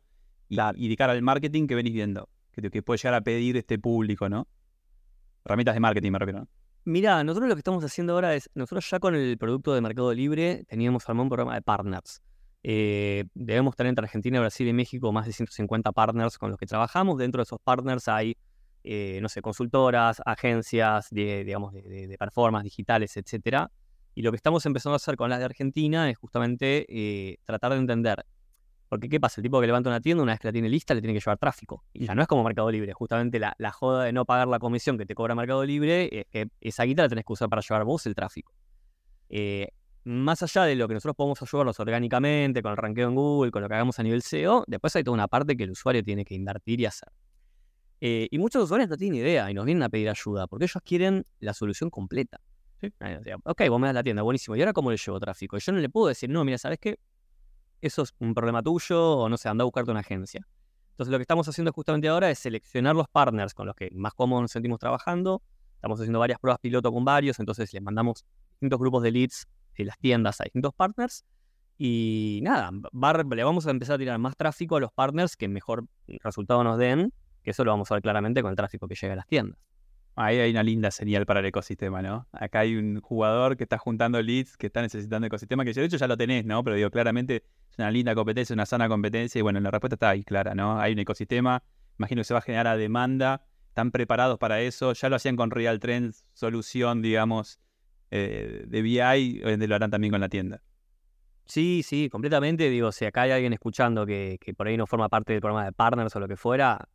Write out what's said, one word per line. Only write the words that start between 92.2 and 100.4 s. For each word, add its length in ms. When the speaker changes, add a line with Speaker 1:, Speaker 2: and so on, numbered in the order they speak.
Speaker 1:
que 40
se 80
va 60
a 40
generar 240
a 120
demanda, 680
están 220
preparados 480
para 240
eso, 320
ya 160
lo 60
hacían 200
con 140
Real 300
Trends, 520
solución, 680
digamos, 580
eh, 560
de 160
B 60
I, 540
obviamente 260
lo 60
harán 160
también 220
con 100
la 80
tienda. 320